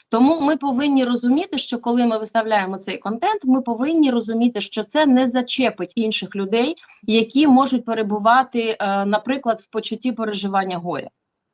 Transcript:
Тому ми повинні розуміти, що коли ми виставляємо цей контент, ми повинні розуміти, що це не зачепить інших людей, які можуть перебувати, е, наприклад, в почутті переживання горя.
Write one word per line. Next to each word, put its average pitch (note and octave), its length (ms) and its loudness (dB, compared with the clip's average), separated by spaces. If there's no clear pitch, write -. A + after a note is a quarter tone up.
Тому C#4 320 4
ми C#4+ 160 0
повинні C#4 480 0
розуміти, B3 540 0
що B3 200 -6
коли A#3+ 280 0
ми A3 120 0
виставляємо G#3+ 600 -2
цей F#3+ 200 -8
контент, E4 460 -4
ми B3+ 180 2
повинні C4+ 480 0
розуміти, A3+ 500 0
що G#3 240 -6
це D4+ 220 0
не C4 200 6
зачепить A#3+ 680 -2
інших G#3+ 400 -4
людей, A3+ 400 0
які A3+ 440 2
можуть B3+ 380 4
перебувати, A3+ 960 0
е, G3 260 -2
наприклад, A3 540 -2
в - 60 -20
почутті A3 460 -6
переживання G3 640 -4
горя. E3+ 340 -8